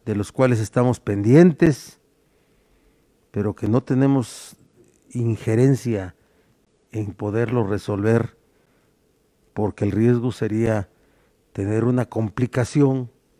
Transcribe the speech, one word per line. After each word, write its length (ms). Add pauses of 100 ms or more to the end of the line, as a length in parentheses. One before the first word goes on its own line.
de 100
los 180
cuales 280
estamos 400
pendientes, 1000 (1300)
pero 240
que 140
no 140
tenemos 760 (520)
injerencia 1040 (760)
en 220
poderlo 520
resolver, 680 (1200)
porque 320
el 60
riesgo 380
sería 600 (640)
tener 300
una 200
complicación 1080 (300)